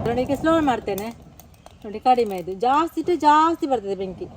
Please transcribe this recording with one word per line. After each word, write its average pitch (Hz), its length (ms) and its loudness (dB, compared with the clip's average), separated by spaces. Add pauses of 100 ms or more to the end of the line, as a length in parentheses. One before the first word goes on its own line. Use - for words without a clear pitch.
ನೋಡಿ, 240 200 0
ಈಗ 277 160 0
ಸ್ಲೋ 320 120 2 (160)
ಮಾಡ್ತೇನೆ 214 400 -2 (720)
ನೋಡಿ, 214 240 -12
ಕಡಿಮೆ 240 300 2
ಆಯ್ತು. 180 160 -8 (120)
ಜಾಸ್ತಿ 302 380 0
ಇಟ್ಟು 359 120 0 (120)
ಜಾಸ್ತಿ 320 460 4
ಬರ್ತದೆ 196 280 -2
ಬೆಂಕಿ. 185 260 -8 (100)